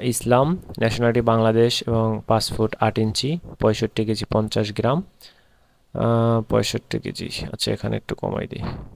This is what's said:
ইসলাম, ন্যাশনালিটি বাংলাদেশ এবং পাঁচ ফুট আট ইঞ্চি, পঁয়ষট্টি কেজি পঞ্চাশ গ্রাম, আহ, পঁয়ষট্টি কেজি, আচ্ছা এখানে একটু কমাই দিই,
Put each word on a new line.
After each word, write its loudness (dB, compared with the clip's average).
ইসলাম, 2
ন্যাশনালিটি 2
বাংলাদেশ 4
এবং 0
পাঁচ 2
ফুট 0
আট 0
ইঞ্চি, -2
পঁয়ষট্টি 0
কেজি -2
পঞ্চাশ 0
গ্রাম, 0
আহ, 2
পঁয়ষট্টি -2
কেজি, -8
আচ্ছা -4
এখানে -4
একটু -8
কমাই -4
দিই, -10